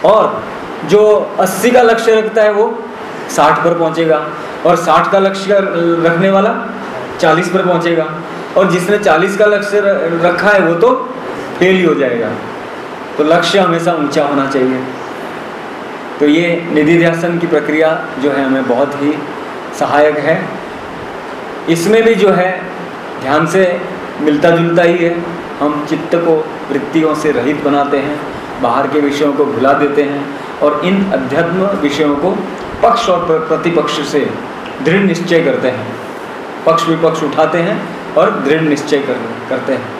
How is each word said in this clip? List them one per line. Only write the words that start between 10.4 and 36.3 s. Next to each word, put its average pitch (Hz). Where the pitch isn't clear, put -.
है 202
वो 170
तो 247
फेल 185
ही 185
हो 151
जाएगा। 117
तो 147
लक्ष्य 170
हमेशा 170
ऊंचा 151
होना 139
चाहिए। 131
तो 147
ये 170
निधि 151
ध्यासन 170
की 170
प्रक्रिया 156
जो 143
है 135
हमें 131
बहुत 131
ही 143
सहायक 147
है। 160
इसमें 190
भी 226
जो 190
है 180
ध्यान 151
से 180
मिलता 147
जुलता 170
ही 170
है, 170
हम 147
चित्त 156
को 165
वृत्तियों 151
से 151
रहित 131
बनाते 143
हैं, 147
बाहर 123
के 147
विषयों 143
को 143
भुला 127
देते 143
हैं। 143
और 151
इन 196
अध्यात्म 170
विषयों 143
को 185
पक्ष -
और 175
प्र-, 160
प्रतिपक्ष 156
से 127
दृढ़ 170
निश्चय 170
करते 131
हैं, 110